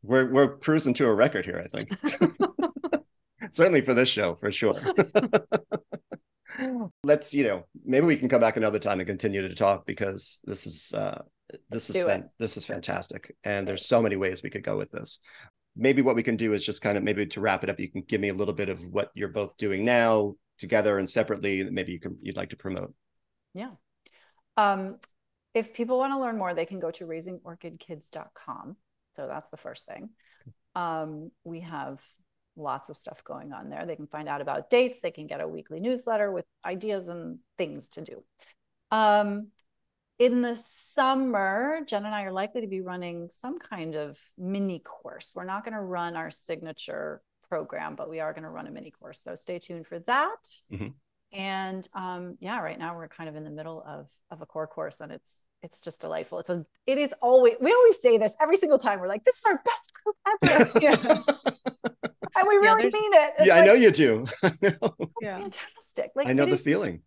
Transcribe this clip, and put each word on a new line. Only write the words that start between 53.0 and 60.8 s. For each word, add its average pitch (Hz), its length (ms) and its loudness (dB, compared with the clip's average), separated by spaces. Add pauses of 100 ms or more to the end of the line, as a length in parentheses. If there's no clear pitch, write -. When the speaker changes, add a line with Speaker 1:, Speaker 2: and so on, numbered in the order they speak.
Speaker 3:
kind 165 180 -14
of 151 80 -14
in 156 80 -12
the 156 60 -14
middle 156 360 -14
of, 147 240 -16 (220)
of 165 100 -18
a 156 40 -14
core 156 220 -10
course, 156 340 -12
and 151 100 -16
it's, - 300 -18 (200)
it's - 200 -18
just - 180 -10
delightful. 160 400 -8
It's 170 100 -10
a, 175 160 -6 (220)
it 262 100 2
is 285 240 -2
always, 247 380 8
we 302 140 4
always 480 260 8
say 233 180 6
this 214 220 2
every 311 160 6
single 302 220 6
time. 202 240 0
We're 180 60 -4
like, 208 180 -4
"This - 140 6
is - 60 -2
our 392 200 4
best - 280 -2
group - 220 -4 (280)
ever." - 320 8
Speaker 1:
<laughs> - 40 8
Speaker 2:
Yeah. 294 440 4 (1120)